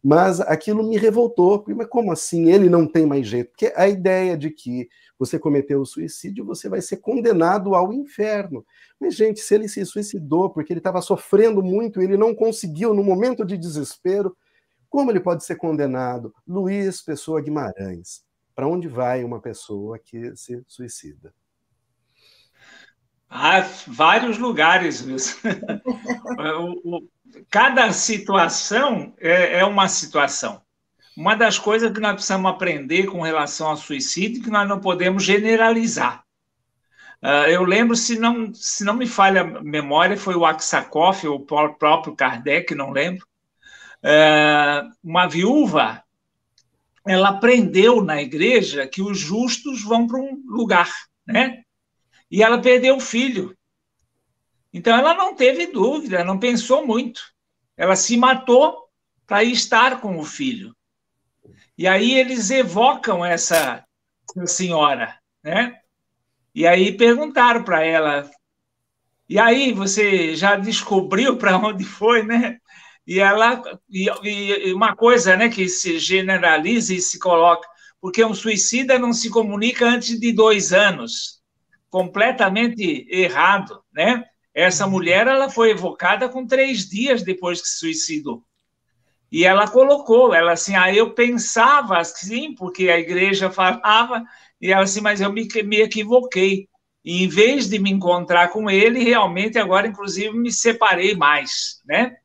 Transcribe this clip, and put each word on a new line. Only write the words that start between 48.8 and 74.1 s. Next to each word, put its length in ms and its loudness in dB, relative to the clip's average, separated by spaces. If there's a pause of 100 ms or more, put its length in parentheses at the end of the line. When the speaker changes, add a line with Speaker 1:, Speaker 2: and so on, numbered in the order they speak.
Speaker 2:
que 140 -10
os 180 -4
justos 640 -6
vão 240 0
pra 120 -4
um 280 -10
lugar, 440 0 (340)
né? 380 -2 (640)
E 140 2
ela 160 4
perdeu 380 6
o 40 -6
filho. 540 -4 (1160)
Então, 240 2
ela 160 4
não 220 -2
teve 320 2
dúvida, 560 -2
não 160 -4
pensou 460 0
muito. 360 -4 (560)
Ela 180 2
se 220 0
matou 720 2 (380)
pra 160 2
estar 580 0
com 160 -6
o 80 -8
filho. 500 -8 (1040)
E 100 0
aí 260 4
eles 380 2
evocam 720 2
essa 600 -2 (640)
senhora, 720 -2 (260)
né? 360 -4 (720)
E 140 2
aí 280 4
perguntaram 680 4
pra 200 0
ela, 460 0 (960)
"E 120 0
aí, 340 4
você 600 0
já 200 2
descobriu 840 -2
pra 200 2
onde 260 -2
foi, 400 0
né?" 360 -2 (460)
E 140 -2
ela, 420 2 (280)
e, 180 -4 (160)